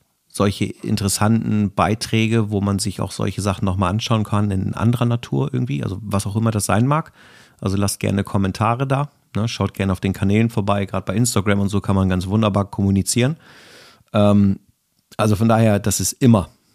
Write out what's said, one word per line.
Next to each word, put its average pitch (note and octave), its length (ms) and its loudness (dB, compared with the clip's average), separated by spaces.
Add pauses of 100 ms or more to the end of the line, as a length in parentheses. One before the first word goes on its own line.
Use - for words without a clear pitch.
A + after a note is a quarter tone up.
(280)
solche G2+ 380 -2
interessanten G#2+ 1080 0
Beiträge, G#2+ 760 0
wo G#2 100 0
man G2 180 0
sich G2 220 -6
auch G2+ 120 -4
solche G#2 300 -6
Sachen G2 220 -2
nochmal F#2 260 0
anschauen A2 340 -2
kann G#2 260 -2
in G2 240 -2
anderer A#2+ 320 0
Natur B2+ 460 -4
irgendwie, B2+ 300 -4
also F#2+ 200 -6
was G2 240 -4
auch G2+ 100 -4
immer A2+ 160 0
das G#2 140 -2
sein G#2+ 200 2
mag. D3+ 260 -2 (480)
Also G2 160 -2
lasst G2+ 240 -2
gerne G2+ 240 0
Kommentare G#2+ 640 0
da, C#3 220 -2 (260)
ne? G#2 100 -2
Schaut G2 280 -4
gerne F#2+ 180 0
auf F2+ 80 -4
den G2 140 0
Kanälen G#2+ 360 2
vorbei, G2+ 340 0
gerade F#2+ 200 -6
bei F#2+ 100 -6
Instagram G2+ 460 0
und G2+ 80 0
so G2+ 120 0
kann G2+ 140 0
man F#2+ 140 4
ganz F#2 180 0
wunderbar G2+ 440 0
kommunizieren. G2+ 640 0 (760)
Ähm, G2+ 460 4 (600)
also G#2+ 180 2
von A2+ 120 2
daher, A2 300 4
das G2 220 -2
ist F#2+ 140 -4
immer, A#2 340 4 (260)